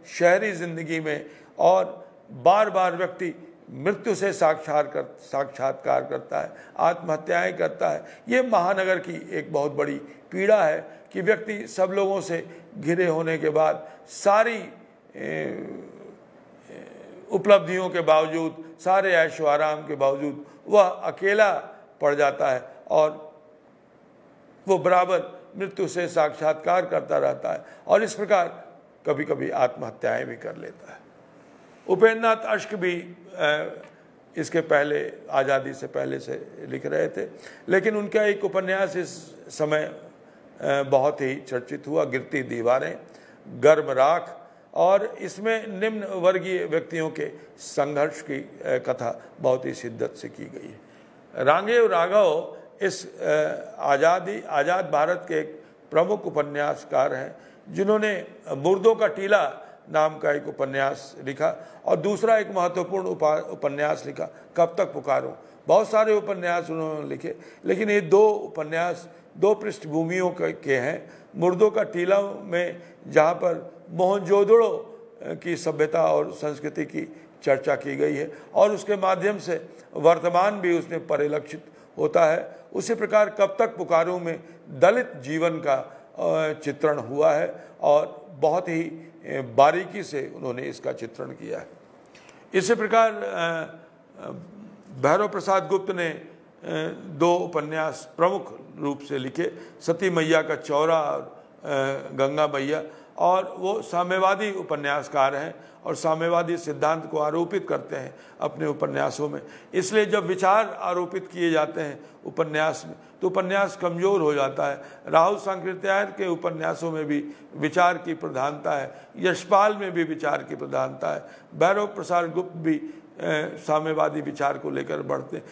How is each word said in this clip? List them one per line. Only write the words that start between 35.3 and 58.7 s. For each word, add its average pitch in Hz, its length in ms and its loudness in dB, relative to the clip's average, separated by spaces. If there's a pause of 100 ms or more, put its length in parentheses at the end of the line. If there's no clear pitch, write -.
आज़ादी 135 420 0
से 131 140 -12
पहले 135 320 -6
से - 500 -12
लिख 131 160 -8
रहे 156 240 0
थे, - 200 -8 (400)
लेकिन 196 280 2
उनका 208 260 0
एक 202 200 0
उपन्यास 190 520 -2
इस 175 140 -4 (380)
समय, 151 520 -2 (600)
अ, 139 220 0
बहुत 135 380 2
ही 135 200 -2
चर्चित 135 460 -8
हुआ, 156 160 0
गिरती 131 400 -4
दीवारें, 123 560 0 (480)
गर्म 139 440 4
राख, 143 440 2 (380)
और 196 320 4
इसमें 214 720 -6
निम्न 214 240 -4
वर्गीय 185 640 0
व्यक्तियों 160 440 -2
के 151 220 -6 (260)
संघर्ष 147 640 -2
की, 143 140 -8
अ, - 300 -12
कथा 127 560 -2 (180)
बहुत 127 260 0
ही 131 80 -4
शिद्दत 120 440 -8
से - 120 -12
की - 160 -16
गई - 220 -16
है। - 120 -20 (640)
रांगे 214 420 6
राघव 180 680 2 (240)
इस, - 400 -4
अ, 160 100 0 (480)
आज़ादी, 170 720 2
आज़ाद 160 420 0
भारत 160 360 0
के 156 120 -2
एक - 240 -8 (280)
प्रमुख 180 340 2
उपन्यासकार 143 880 0
हैं, 135 220 -8 (340)
जिन्होंने 208 580 0 (240)
मुर्दों 185 440 4